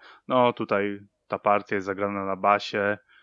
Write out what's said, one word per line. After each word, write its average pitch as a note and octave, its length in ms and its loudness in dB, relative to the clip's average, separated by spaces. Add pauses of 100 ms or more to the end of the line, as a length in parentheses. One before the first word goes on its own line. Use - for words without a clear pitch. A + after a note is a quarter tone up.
(280)
no B2 260 4
tutaj G2+ 460 -2 (280)
ta G2 120 -6
partia G#2 360 2
jest G2 100 -4
zagrana G2 400 -4
na F#2+ 100 -4
basie, G2+ 640 0 (260)